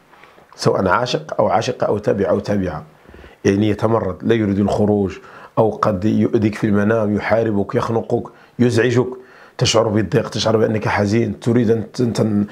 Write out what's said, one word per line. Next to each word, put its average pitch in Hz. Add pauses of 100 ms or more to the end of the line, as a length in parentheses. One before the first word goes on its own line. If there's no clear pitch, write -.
(560)
سواء -
عاشق 123
أو 107
عاشقة 110
أو 107
تابع 101
أو 101
تابعة، 90 (600)
يعني 101
يتمرد، 104
لا 110
يريد 101
الخروج، 101 (400)
أو 110
قد 104
يؤذيك 110
في -
المنام، 104
يحاربك، 107
يخنقك، 113 (360)
يزعجك، 120 (520)
تشعر 113
بالضيق، 104
تشعر 110
بأنك 110
حزين، 107
تريد 120
أن 113
ت-، -
أن 120
تن-، 104